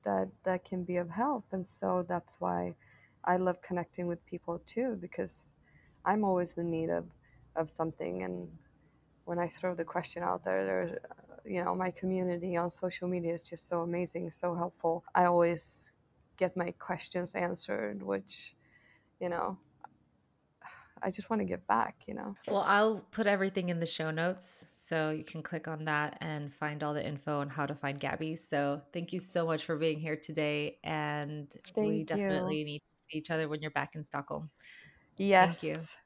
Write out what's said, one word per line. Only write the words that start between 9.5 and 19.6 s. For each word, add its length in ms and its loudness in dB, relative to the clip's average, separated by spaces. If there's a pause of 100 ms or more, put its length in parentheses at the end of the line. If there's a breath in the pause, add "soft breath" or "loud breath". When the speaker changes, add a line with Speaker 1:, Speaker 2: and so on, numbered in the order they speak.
Speaker 1:
the 100 -2
question 380 -4
out 220 0
there, 200 2
there, 360 0 (100)
uh, 240 -20 (100)
you 180 -2
know, 120 0
my 160 0
community 680 0
on 140 2
social 380 -4
media 260 0
is 80 -6
just 260 -10
so 140 0
amazing, 480 -2
so 240 -2
helpful. 500 0 (100)
I 120 8
always 640 4 (480)
get 180 2
my 220 0
questions 560 -4
answered, 680 -2
which, 520 -4 (680 soft breath)
you 80 0
know, 300 -2 (1400 loud breath)